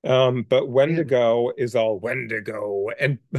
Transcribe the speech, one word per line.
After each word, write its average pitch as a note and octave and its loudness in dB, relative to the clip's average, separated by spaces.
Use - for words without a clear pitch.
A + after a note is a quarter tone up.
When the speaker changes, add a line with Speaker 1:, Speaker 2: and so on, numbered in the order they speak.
Speaker 1:
Um, B2+ 2
but B2+ 2
Speaker 2:
Yeah. C#3 -6
Speaker 1:
Wendigo B2 2
is A#2+ -4
all A2 2
Wendigo G#2+ -6
and C#3+ -2
<laughs> - -12